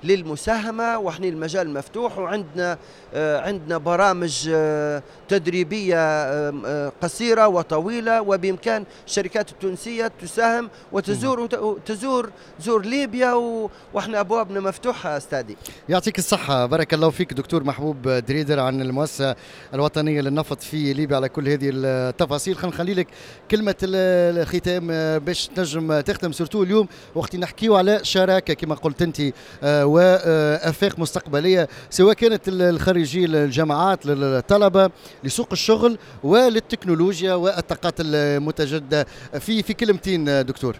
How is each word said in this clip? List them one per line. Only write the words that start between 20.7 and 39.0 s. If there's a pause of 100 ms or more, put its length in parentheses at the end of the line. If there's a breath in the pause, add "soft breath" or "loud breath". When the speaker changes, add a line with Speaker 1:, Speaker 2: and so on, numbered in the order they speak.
Speaker 2:
ليبيا
على
كل
هذه
التفاصيل.
خلينا
نخلي
لك (440 loud breath)
كلمة
ال-،
الختام،
آه،
باش
تنجم
تختم،
سورتو
اليوم (280 loud breath)
وقت
نحكيو
على
شراكة
كما
قلت
أنت، (420 loud breath)
آه،
وآفاق
مستقبلية، (220 loud breath)
سواء
كانت
ال-،
الخريجي
الجامعات،
للطلبة، (340 loud breath)
لسوق
الشغل، (260 loud breath)
وللتكنولوجيا
والطاقات
المتجددة. (340 loud breath)